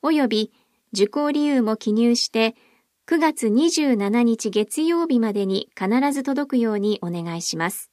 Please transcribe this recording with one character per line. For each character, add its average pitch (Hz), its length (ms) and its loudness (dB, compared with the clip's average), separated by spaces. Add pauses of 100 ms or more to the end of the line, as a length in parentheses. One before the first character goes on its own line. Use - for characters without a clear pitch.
お 320 120 0
よ 277 160 2
び 214 240 -2 (400)
受 202 140 2
講 294 260 -2
理 294 100 0
由 285 180 2
も 220 140 0
記 220 160 -4
入 233 240 2
し - 160 -2
て、 226 240 0 (560)
九 330 80 2
月 302 300 0
二 269 200 4
十 285 280 2
七 202 260 0
日 226 280 0
月 214 320 -2
曜 339 220 2
日 262 140 2
ま 220 140 0
で 202 120 0
に 190 320 -2
必 190 120 -2 (240)
ず 277 100 -4
届 277 280 -2
く 262 60 2
よ 226 160 2
う 208 60 -2
に 208 220 0
お 175 100 -6
願 170 240 -6
い 170 60 -8
し - 160 -6
ま 165 120 0
す。 - 240 -14